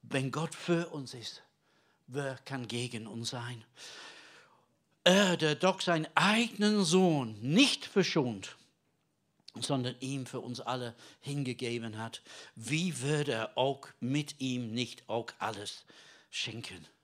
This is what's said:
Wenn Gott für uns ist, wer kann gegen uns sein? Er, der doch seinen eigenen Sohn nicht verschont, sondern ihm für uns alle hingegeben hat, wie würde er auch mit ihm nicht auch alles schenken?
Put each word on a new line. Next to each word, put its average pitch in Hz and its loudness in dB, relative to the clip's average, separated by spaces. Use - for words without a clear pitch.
Wenn 131 -2
Gott 156 -2
für 170 0
uns 139 -10
ist, 113 -12
wer 135 -4
kann 127 -6
gegen 120 -4
uns 113 -6
sein? 120 -8
Er, 185 8
der 151 2
doch 180 2
seinen 160 2
eigenen 208 4
Sohn 151 4
nicht 170 4
verschont, 123 0
sondern 127 -2
ihm 131 -6
für 127 -8
uns 123 -8
alle 120 -6
hingegeben 120 -4
hat, 113 -8
wie 151 -2
würde 147 2
er 110 -2
auch 131 2
mit 143 -2
ihm 123 -2
nicht 120 -4
auch 113 -2
alles 104 -6
schenken? 110 -8